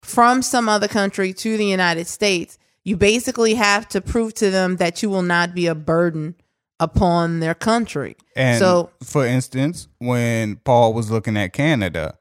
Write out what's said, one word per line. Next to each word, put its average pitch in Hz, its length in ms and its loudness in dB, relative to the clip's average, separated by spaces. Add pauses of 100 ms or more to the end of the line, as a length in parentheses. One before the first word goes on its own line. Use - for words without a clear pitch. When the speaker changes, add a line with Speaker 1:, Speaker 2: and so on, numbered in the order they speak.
Speaker 1:
from 247 400 2
some 240 260 0
other 208 200 0
country 196 440 -2
to 220 240 -4
the 208 100 0
United 175 420 0
States, 190 500 -2 (260)
you 190 120 -2
basically 226 580 0
have 208 340 0
to 196 120 -4
prove 226 340 -4
to 202 160 0
them 185 260 0
that 170 260 -2
you 220 60 -2
will 190 140 0
not 175 320 0
be 180 140 -2
a 165 80 0
burden 160 580 -2 (460)
upon 170 580 2
their 165 160 -2
country. 220 640 -2 (180)
Speaker 2:
And 127 240 2
Speaker 1:
So 180 320 2 (140)
Speaker 2:
for 139 200 0
instance, 131 640 -2 (120)
when 117 580 -2
Paul 120 380 4
was 113 180 -2
looking 110 240 0
at 98 160 -2
Canada 98 680 0